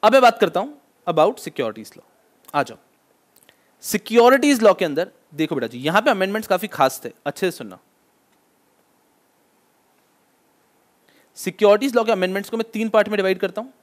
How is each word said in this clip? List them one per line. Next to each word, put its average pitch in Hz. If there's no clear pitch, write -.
अब 220
मैं 269
बात 247
करता 180
हूं 269
about 170
सिक्योरिटीज 113
लॉ। -
आ 147
जाओ, 113
सिक्योरिटीज 247
लॉ 202
के 180
अंदर 160
देखो 151
बेटा 120
जी, 120
यहां 160
पे 262
अमेंडमेंट्स 202
काफी 196
खास -
थे, 117
अच्छे 170
से -
सुनना। 98
सिक्योरिटीज 208
लॉ 226
के 220
अमेंडमेंट्स 190
को 233
मैं 226
तीन 220
पार्ट 208
में 208
डिवाइड 190
करता 196
हूं। 262